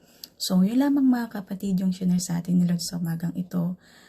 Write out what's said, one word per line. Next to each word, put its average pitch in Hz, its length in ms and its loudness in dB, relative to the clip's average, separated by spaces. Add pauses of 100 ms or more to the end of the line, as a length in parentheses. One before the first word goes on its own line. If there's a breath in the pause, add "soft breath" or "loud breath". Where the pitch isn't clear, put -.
(400 loud breath)
So, 185 240 2
yun 233 160 2
lamang 277 240 4
mga 240 320 2
kapatid 196 480 -4
yung 185 80 2
shinare 180 320 0
sa 170 160 -4
atin 180 160 0
ni 180 80 6
Lord 175 160 2
sa - 160 -10
umagang 170 400 -4
ito. 180 400 -4 (340 soft breath)